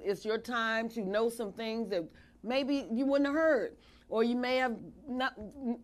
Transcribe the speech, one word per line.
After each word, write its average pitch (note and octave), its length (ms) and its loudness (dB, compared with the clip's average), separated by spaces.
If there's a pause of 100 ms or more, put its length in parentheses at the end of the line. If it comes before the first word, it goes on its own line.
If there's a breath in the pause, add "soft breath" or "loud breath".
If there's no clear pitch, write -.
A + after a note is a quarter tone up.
it's G3 180 -2
your A3 140 0
time A3+ 520 -2
to A3+ 120 -6
know G#3 280 2
some A3+ 220 -6
things A3+ 380 -4
that F3 160 0 (380 loud breath)
maybe C4+ 500 0
you C4 120 2
wouldn't C#4 220 4
have C#4+ 80 0
heard, D4+ 400 4 (360 loud breath)
or A3 140 4
you A#3+ 100 2
may B3 220 0
have B3+ 200 0 (300)
not, B3+ 260 -2 (500)